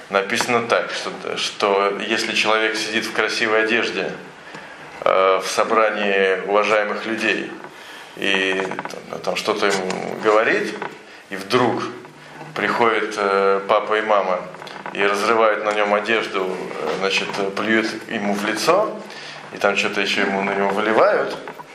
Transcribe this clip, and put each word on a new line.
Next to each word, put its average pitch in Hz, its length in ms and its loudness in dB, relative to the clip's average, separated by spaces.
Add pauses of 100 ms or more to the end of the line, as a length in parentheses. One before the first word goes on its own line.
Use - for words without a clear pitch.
(100)
Написано 113 580 0
так, 92 220 2
что, 90 480 -6
что 101 640 2
если 110 340 -2
человек 110 420 2
сидит 107 300 -2
в - 60 -8
красивой 110 520 2
одежде, 98 460 0 (920)
э, 95 380 4
в - 40 -6
собрании 104 1000 2
уважаемых 104 580 2
людей, 107 440 -2 (680)
и 95 460 0 (480)
там, - 100 -8
там 92 160 -2
что-то 104 300 0
ему 92 560 -2
говорит, 117 520 4 (560)
и 98 60 -8
вдруг 120 460 2 (720)
приходят, 107 640 2
э, 98 500 4
папа 107 320 4
и 110 40 0
мама 95 380 2 (520)
и 98 100 -2
разрывают 107 600 4
на 107 80 2
нём 104 220 2
одежду, 104 500 0
э, 85 540 -4
значит, 98 300 0 (280)
плюют 110 300 2 (240)
ему 104 240 -2
в 101 100 -4
лицо, 196 500 2 (600)
и - 20 -12
там 101 220 2
что-то 101 240 0
ещё 98 240 0
ему 98 160 0
на 98 120 -2
него 98 140 2
выливают, 110 680 4 (400)